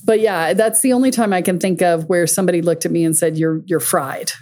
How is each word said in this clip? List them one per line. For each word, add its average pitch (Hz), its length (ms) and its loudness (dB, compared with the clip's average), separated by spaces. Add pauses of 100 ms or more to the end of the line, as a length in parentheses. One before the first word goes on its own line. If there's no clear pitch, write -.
but 214 160 4
yeah, 175 340 0
that's 220 280 0
the 262 100 2
only 254 180 2
time 226 220 0
I 185 100 0
can 185 160 0
think 185 240 0
of 170 260 2
where 175 200 2
somebody 175 340 0
looked 165 240 0
at 165 60 -4
me 165 120 2
and 160 120 0
said, 160 200 0
"You're, 160 300 0
you're 165 140 0
fried," 151 500 -4 (120)